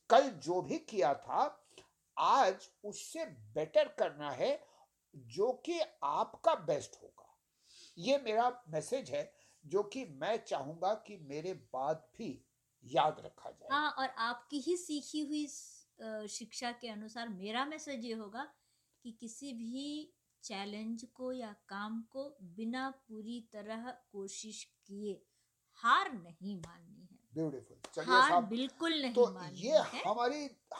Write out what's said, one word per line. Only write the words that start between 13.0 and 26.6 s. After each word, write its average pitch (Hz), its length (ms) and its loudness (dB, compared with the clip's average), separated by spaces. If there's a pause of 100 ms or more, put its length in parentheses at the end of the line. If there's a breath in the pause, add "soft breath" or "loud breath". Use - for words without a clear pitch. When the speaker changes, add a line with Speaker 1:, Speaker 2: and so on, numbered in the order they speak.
Speaker 1:
रखा - 320 -14
जाए। - 200 -18
Speaker 2:
हाँ, 294 200 2
और 262 180 -2
आपकी 247 500 -4
ही 339 180 0
सीखी 302 440 -4
हुई 294 260 -2
स-, - 400 -16 (140)
अ, 220 240 -8
शिक्षा 233 460 -8
के 233 180 -12
अनुसार 220 400 -10
मेरा 214 360 -4
मैसेज 294 400 -8
ये 233 80 -6
होगा 220 400 -10 (500)
कि 233 80 -12
किसी 240 420 -12
भी 277 600 -8 (300)
चैलेंज 214 720 -8
को 254 180 -6
या 220 220 -8 (140)
काम 214 320 -6
को 269 400 -10
बिना 220 480 -4
पूरी 226 640 -12
तरह 220 380 -8
कोशिश 202 720 -10
किए 202 640 -10 (460)
हार 311 420 6
नहीं 180 480 -10